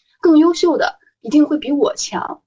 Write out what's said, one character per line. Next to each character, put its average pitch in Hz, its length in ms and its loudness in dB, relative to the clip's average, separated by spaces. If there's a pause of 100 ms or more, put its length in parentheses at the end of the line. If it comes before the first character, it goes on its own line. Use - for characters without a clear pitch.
(200)
更 330 160 4
优 330 160 4
秀 339 240 0
的， - 220 -4 (240)
一 226 80 -14
定 294 160 4
会 302 100 -4
比 269 160 -6
我 285 220 -2
强。 - 520 -10